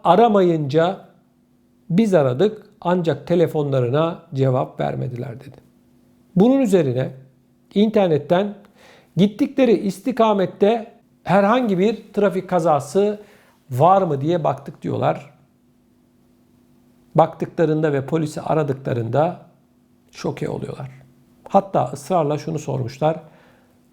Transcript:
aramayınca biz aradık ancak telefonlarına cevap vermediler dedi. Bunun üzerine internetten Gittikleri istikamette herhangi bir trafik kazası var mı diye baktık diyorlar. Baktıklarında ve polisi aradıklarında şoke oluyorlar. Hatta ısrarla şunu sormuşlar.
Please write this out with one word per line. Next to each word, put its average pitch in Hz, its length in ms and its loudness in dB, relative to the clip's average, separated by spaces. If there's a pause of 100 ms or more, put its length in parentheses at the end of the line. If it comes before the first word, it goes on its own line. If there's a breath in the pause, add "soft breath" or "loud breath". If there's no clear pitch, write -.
aramayınca 175 960 4 (920)
biz 196 240 2
aradık 156 560 0 (120)
ancak 170 460 -2
telefonlarına 151 960 0 (120)
cevap 131 460 -2
vermediler 131 600 -8
dedi. - 180 -20 (760)
Bunun 254 260 4
üzerine 156 500 0 (640)
internetten 196 840 2 (600 soft breath)
Gittikleri 226 600 2
istikamette 214 1160 0 (300)
herhangi 202 560 2
bir 214 340 -2
trafik 190 360 -2
kazası 180 680 0 (520 loud breath)
var 170 300 4
mı 147 200 -2
diye 160 220 0
baktık 143 380 -6
diyorlar. 127 520 -4 (1800)
Baktıklarında 156 800 0
ve 131 120 -4
polisi 156 360 -6
aradıklarında 135 1040 -2 (680)
şoke - 380 -8
oluyorlar. - 420 -10 (580)
Hatta 190 440 0
ısrarla 151 440 -2
şunu 156 220 -8
sormuşlar. 139 600 -4 (720 soft breath)